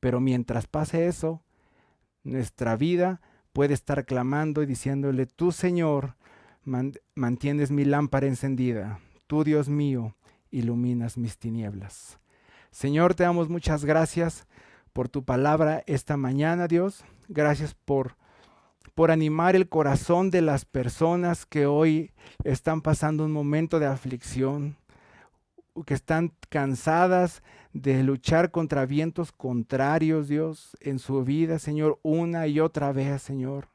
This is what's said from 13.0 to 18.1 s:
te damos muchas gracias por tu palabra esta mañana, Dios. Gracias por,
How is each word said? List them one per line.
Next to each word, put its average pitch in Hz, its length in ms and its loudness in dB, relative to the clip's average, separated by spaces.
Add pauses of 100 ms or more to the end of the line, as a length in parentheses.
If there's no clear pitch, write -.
te 175 80 2
damos 175 260 2
muchas 160 340 -2
gracias 160 600 0 (480)
por 123 160 -4
tu 135 160 -6
palabra 151 600 2
esta 143 300 -2
mañana, 151 500 0
Dios. 175 360 0 (240)
Gracias 151 460 0
por, 135 420 -4 (800)